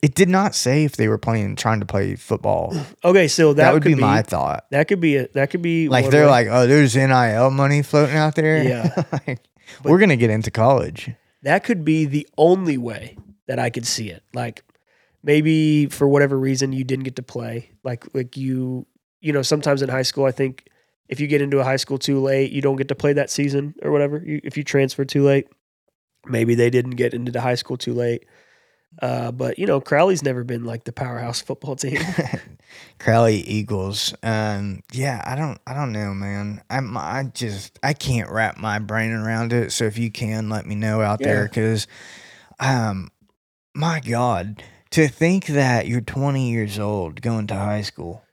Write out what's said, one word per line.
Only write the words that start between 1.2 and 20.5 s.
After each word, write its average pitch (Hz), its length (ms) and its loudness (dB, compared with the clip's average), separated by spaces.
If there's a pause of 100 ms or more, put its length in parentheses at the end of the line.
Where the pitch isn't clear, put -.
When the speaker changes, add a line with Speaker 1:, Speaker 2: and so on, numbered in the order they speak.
Speaker 1:
trying 110 240 0
to 101 60 -6
play 98 280 -2
football. 95 640 -4 (140)
Speaker 2:
<clears throat> - 140 -20
Okay, 185 220 6
so 151 260 4
that 143 120 4
Speaker 1:
That 156 100 6
would 151 80 4
Speaker 2:
could 180 60 4
Speaker 1:
be 156 80 6
Speaker 2:
be 127 60 2
Speaker 1:
my 107 200 4
thought. 73 480 -4
Speaker 2:
That 147 160 2
could 196 140 0
be 156 160 2
a, 127 180 -2
that 139 160 2
could 175 120 -4
be 165 260 0
Speaker 1:
Like, 127 160 4
Speaker 2:
one 135 80 2
Speaker 1:
they're 147 140 8
Speaker 2:
way. 143 40 8
Speaker 1:
like, 120 180 6
"Oh, 123 200 4
there's 139 280 6
N 135 140 4
I 123 220 4
L 120 180 4
money 139 320 2
floating 147 320 2
out 156 220 2
there." 156 260 2
Speaker 2:
Yeah. 127 460 0
Speaker 1:
<laughs> - 40 -8
Like, 139 280 -6 (420)
Speaker 2:
But 135 80 2
Speaker 1:
we're 175 80 8
gonna 190 160 6
get 117 160 4
into 110 220 0
college. 113 580 2 (320)
Speaker 2:
that 165 220 0
could 180 200 -2
be 156 200 2
the 147 240 -4 (100)
only 165 400 4
way 117 380 -10 (320)
that 123 100 -4
I 123 100 0
could 120 160 -8
see 110 260 -6
it. 87 120 -18 (100)
Like, 120 300 -10 (640)
maybe 151 600 4
for 143 200 0
whatever 139 320 4
reason 135 340 -2
you 131 120 -4
didn't 131 200 -4
get 127 120 -8
to 131 80 -12
play. 117 460 -10 (120)
Like, 123 320 -8
like 127 220 -6
you, 127 500 -6 (340)
you 151 120 -4
know, 143 100 0
sometimes 143 400 0
in 135 60 -2
high 131 140 -2
school, 135 220 -2
I 135 60 2
think 131 380 -4 (380)